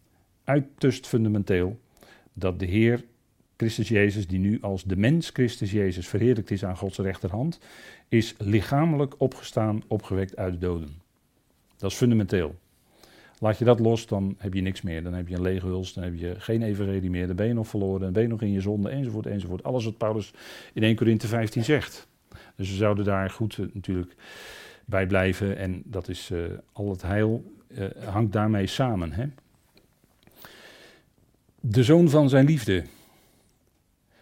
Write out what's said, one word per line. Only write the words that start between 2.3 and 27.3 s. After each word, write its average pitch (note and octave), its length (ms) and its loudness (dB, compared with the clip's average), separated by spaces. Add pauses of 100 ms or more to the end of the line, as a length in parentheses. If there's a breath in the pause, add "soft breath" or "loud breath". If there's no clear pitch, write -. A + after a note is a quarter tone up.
Dat F2+ 260 -2
de F#2 80 -2
Heer A2+ 380 4 (520)
Christus A2+ 320 -2
Jezus, G#2 380 4
die F#2 120 -2
nu G2+ 220 2
als F#2+ 240 -4
de F#2 120 -2
mens C#3+ 340 2
Christus A#2 400 -2
Jezus F#2 380 0
verheerlijkt G#2+ 420 2
is G2 140 -2
aan F2+ 120 -4
Gods G2 220 -6
rechterhand, G2+ 600 -4 (500 loud breath)
is A2+ 300 2
lichamelijk C#3 800 0
opgestaan, A2 680 -2
opgewekt F#2+ 500 -4
uit F#2 160 -4
de F2 60 -8
doden. E2+ 300 -4 (880)
Dat G2 140 -4
is - 60 -10
fundamenteel. G2+ 580 2 (840 soft breath)
Laat G#2+ 200 0
je A#2+ 60 0
dat A#2 160 6
los, A2+ 260 2
dan G2 320 -2
heb F#2+ 160 -6
je F#2+ 60 0
niks F#2 220 -4
meer. E2 200 -4
Dan F2 120 -6
heb F2 140 -6
je F#2 60 -8
een F2+ 80 -2
lege F#2 240 0
huls, F#2 260 -4
dan F#2 120 -8
heb F2 100 -6
je F2 240 -6
geen A2+ 240 -2
evangelie G2 480 -2
meer. F2+ 160 -2
Dan F2+ 100 -4
ben G2+ 100 0
je A#2+ 60 0
nog A2+ 160 -2
verloren, G2 320 -2
dan F#2+ 120 -4
ben G#2+ 100 4
je A#2+ 60 2
nog A2 140 -4
in G2+ 100 0
je G2 80 0
zonde, G2+ 280 -2
enzovoort, B2 380 -6
enzovoort. F#2 360 -6
Alles B2+ 220 -2
wat A2 140 -6
Paulus A2 340 -4 (400 loud breath)
in A2 100 -2
één A2 140 6
Korinthe A2+ 300 2
vijftien A2+ 380 -2
zegt. - 440 -2 (480 loud breath)
Dus F#2+ 140 -6
we F#2+ 60 -6
zouden G#2 280 2
daar F#2+ 260 0
goed, - 280 -6
eh, G2 140 -6
natuurlijk F#2 420 -6 (720 loud breath)
bij F#2+ 220 0
blijven. F#2+ 500 0
En F#2 280 -6
dat F#2+ 240 -8
is, - 220 -10
eh, F2 100 -4 (320)
al G#2 180 -6
het F#2 120 -6
heil, G#2+ 500 0 (140)